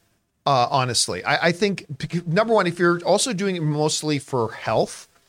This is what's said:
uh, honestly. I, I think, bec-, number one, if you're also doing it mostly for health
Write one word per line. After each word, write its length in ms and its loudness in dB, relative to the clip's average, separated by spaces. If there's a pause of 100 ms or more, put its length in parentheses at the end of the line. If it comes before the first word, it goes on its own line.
(460)
uh, 260 4
honestly. 520 0
I, 240 0
I 40 4
think, 340 -2 (140)
bec-, 260 -6
number 280 2
one, 120 4
if 140 -4
you're 220 4
also 320 2
doing 240 -2
it 40 -6
mostly 560 0
for 360 -2
health 540 -2 (220)